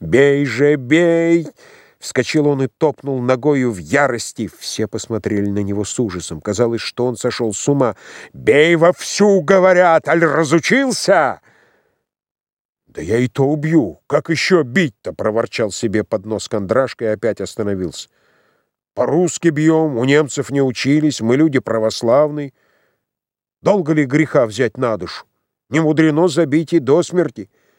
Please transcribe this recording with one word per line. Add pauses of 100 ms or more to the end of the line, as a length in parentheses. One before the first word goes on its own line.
«Бей
же,
бей!» (520)
Вскочил
он
и
топнул
ногою
в
ярости.
Все
посмотрели
на
него
с
ужасом.
Казалось,
что
он
сошёл
с
ума. (360)
«Бей
вовсю,
говорят,
аль
разучился?» (1500)
«Да
я
и
то
убью!
Как
ещё
бить-то?» —
проворчал
себе
под
нос
Кондрашка
и
опять
остановился. (840)
«По-русски
бьём,
у
немцев
не
учились,
мы
люди
православные. (1120)
Долго
ли
греха
взять
на
душу? (440)
Не
мудрено
забить
и
до
смерти. (280)